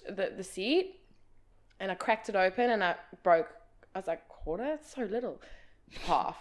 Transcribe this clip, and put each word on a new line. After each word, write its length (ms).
the, 300
the 60
seat 500
and 120
I 20
cracked 340
it 60
open 360
and 120
I 140
broke, 260
I 40
was 100
like, 200
"Quarter? 360
It's 140
so 80
little." 380
Half, 360